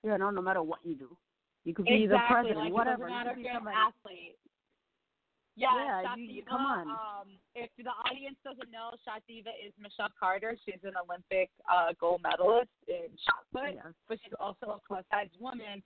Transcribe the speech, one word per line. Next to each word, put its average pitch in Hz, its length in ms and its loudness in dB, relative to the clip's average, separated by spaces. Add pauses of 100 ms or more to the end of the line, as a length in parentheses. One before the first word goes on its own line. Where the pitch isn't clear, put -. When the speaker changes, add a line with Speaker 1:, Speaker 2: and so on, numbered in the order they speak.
Speaker 1:
you 214 140 2
know, 196 140 2
no 190 100 -2
matter 185 220 2
what 160 200 -4
you 165 120 -4
do. 135 200 -16 (480)
You 170 120 -4
could 190 100 0
be 220 220 8
the 190 80 8
Speaker 2:
Exactly. 240 180 6
Speaker 1:
president, 220 320 4
Speaker 2:
Like, 175 80 -2
Speaker 1:
whatever. 247 320 2
Speaker 2:
it 247 40 -8
doesn't - 80 -4
matter 240 120 -4
Speaker 1:
You 262 60 -6
could - 20 -12
Speaker 2:
if - 0 -
Speaker 1:
be 240 60 -12
Speaker 2:
you're 247 80 -6
an 240 60 -4
Speaker 1:
somebody. 214 200 -4
Speaker 2:
athlete. 196 600 -2 (1200)
Yeah, 254 180 4
Speaker 1:
Yeah, 240 400 -2
you, 233 80 -10
you, 240 200 -12
Speaker 2:
Shativa, - 40 -16
Speaker 1:
come 254 180 -2
on. 196 240 -2
Speaker 2:
um, 208 380 -8 (280)
if 233 220 -10
the 247 140 -10 (160)
audience 269 360 -8
doesn't 240 280 -14
know, 226 320 -12
Shativa 220 560 -14
is 208 180 -16
Michelle 208 400 -6
Carter. 202 380 0 (100)
She's 185 180 -10
an 196 120 -8
Olympic, 180 560 -2 (180)
uh, 175 300 6
gold 175 240 2
medalist 180 480 4 (160)
in - 320 -6
shot - 320 2
put, 269 240 -4
Speaker 1:
Yes. 165 160 -16 (160)
Speaker 2:
but 220 160 -6
she's - 160 -14
also 208 400 -6
a - 80 -20
plus-size 202 420 -2 (100)
woman 220 460 -10